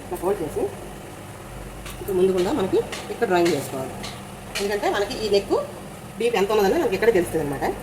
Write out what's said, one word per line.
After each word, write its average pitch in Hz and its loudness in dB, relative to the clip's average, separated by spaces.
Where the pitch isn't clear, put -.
ఇట్లా 359 -8
ఫోల్డ్ 403 0
చేసి - -4
ఇప్పుడు - -4
ముందుకుండా 185 4
మనకి 190 4
ఇక్కడ 233 0
డ్రాయింగ్ 175 6
చేసుకోవాలి. 131 -6
ఎందుకంటే 370 0
మనకి 226 0
ఈ 208 0
నెక్ 196 4
డీప్ 233 2
ఎంత 196 2
ఉన్నదని 220 4
మనకి 196 2
ఇక్కడ 220 4
తెలుస్తుంది 165 0
అనమాట. 143 -2